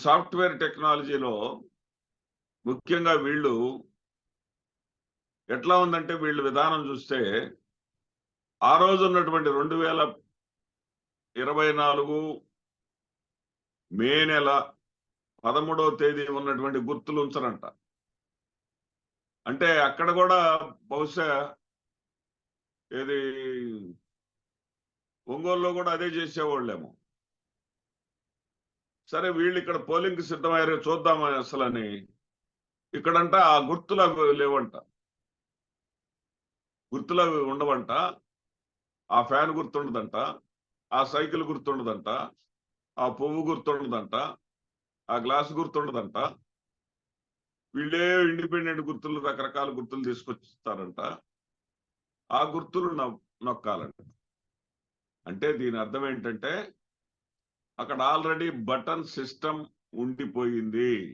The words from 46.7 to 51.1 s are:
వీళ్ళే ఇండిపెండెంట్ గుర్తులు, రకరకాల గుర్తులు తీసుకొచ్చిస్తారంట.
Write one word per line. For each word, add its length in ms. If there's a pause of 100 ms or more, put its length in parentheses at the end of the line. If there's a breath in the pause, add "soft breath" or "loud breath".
వీళ్ళే 280 (280)
ఇండిపెండెంట్ 560
గుర్తులు, 400
రకరకాల 500
గుర్తులు 320
తీసుకొచ్చిస్తారంట. 880 (1400)